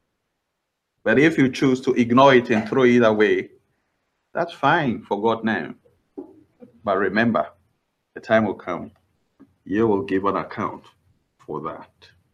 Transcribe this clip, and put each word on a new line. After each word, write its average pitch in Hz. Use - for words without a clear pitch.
But 110
if 160
you 135
choose 131
to -
ignore 127
it 123
and 110
throw 131
it 120
away, 104
that's 170
fine 139
for 101
God 113
now. 98
But 98
remember, 101
the -
time 110
will 95
come, 85
you 107
will 98
give 95
an 95
account 80
for 76
that. -